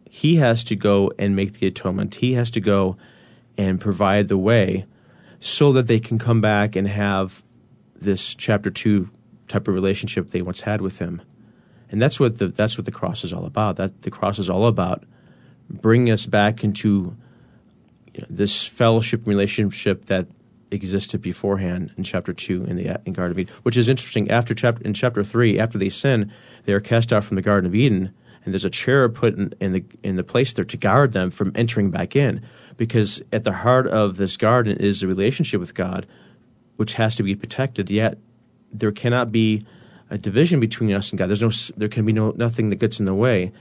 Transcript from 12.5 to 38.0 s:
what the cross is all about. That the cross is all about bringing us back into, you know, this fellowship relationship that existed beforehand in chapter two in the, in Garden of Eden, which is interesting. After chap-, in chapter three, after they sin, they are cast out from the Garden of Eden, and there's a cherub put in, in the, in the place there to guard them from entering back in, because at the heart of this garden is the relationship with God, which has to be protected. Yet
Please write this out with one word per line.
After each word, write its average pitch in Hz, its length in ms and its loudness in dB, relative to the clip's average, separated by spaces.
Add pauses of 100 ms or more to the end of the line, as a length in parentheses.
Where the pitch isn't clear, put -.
what 95 80 -8
the - 80 -8
cross - 300 -6
is 87 100 -6
all 90 120 -8
about. 92 320 -2
That 95 260 -6
the - 80 -6
cross 104 280 -2
is 95 120 -4
all 95 160 2
about 92 380 0 (680)
bringing 117 400 4
us 107 160 0
back 107 380 0
into, 101 520 0 (960)
you - 80 -14
know, - 80 -16
this - 360 -2
fellowship 113 600 2
relationship 101 800 0
that 92 200 -2 (460)
existed 98 500 -4
beforehand 92 760 -4
in 98 60 -8
chapter 92 300 -6
two 90 320 -4
in 87 120 -6
the, 90 300 -6
in 92 60 -6
Garden 87 200 -4
of 87 60 -4
Eden, 90 240 -6
which 117 140 0
is 117 120 4
interesting. 113 420 -2
After 117 220 2
chap-, 117 300 0
in 107 120 -2
chapter 120 280 -2
three, 104 380 2
after 113 180 -2
they 98 100 0
sin, 110 440 0 (320)
they 101 80 0
are 101 80 4
cast 117 320 0
out 107 100 4
from 101 140 -4
the 95 60 -2
Garden 101 260 2
of 87 60 -4
Eden, 101 380 2 (320)
and 101 80 -6
there's 95 120 -2
a 98 60 0
cherub 127 440 2
put 113 200 0
in, 98 260 -4
in 98 120 -2
the, 92 120 -2 (180)
in 98 140 -4
the 90 80 -2
place 120 280 0
there 95 120 -2
to - 120 -10
guard 117 360 2
them 92 180 -2
from 95 240 -4
entering 107 380 0
back 85 240 -4
in, 131 280 0 (320)
because 117 460 0 (100)
at 110 120 -2
the 104 80 -2
heart 120 340 2
of 101 300 0
this 95 200 -2
garden 113 400 2
is 101 240 0
the 98 60 -2
relationship 98 540 0
with 87 140 -10
God, 92 320 -6 (720)
which 110 180 -2
has 110 220 0
to 110 60 0
be 98 140 0
protected. 104 520 -6
Yet 107 300 0 (540)